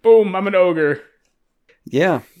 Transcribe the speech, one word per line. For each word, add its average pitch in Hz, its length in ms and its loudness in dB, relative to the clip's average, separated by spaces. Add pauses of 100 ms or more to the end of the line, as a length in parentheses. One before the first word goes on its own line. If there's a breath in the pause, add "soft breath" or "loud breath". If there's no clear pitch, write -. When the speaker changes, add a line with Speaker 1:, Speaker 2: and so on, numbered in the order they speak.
Speaker 1:
Boom, 220 340 2
I'm 190 120 -4
an 196 80 -4
ogre. 160 480 0 (840)
Speaker 2:
Yeah, 156 360 -2 (200)